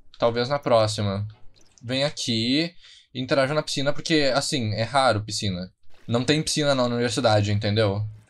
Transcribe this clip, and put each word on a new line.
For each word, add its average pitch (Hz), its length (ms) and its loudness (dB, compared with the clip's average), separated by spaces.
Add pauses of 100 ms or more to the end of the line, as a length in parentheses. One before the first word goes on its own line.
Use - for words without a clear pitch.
(180)
Talvez 120 300 2
na 143 100 0
próxima. 107 680 2 (560)
Vem 131 220 -2
aqui 135 680 -2 (380)
e 127 80 -8
interaja 135 340 0
na 151 80 0
piscina, 143 300 -2
porque, 147 420 2
assim, 127 400 -2
é 110 80 -2
raro 113 420 2
piscina. 92 480 -6 (340)
Não 117 160 0
tem 151 200 2
piscina 147 320 0
na 127 100 2
universidade, 117 680 2
entendeu? 104 500 0 (280)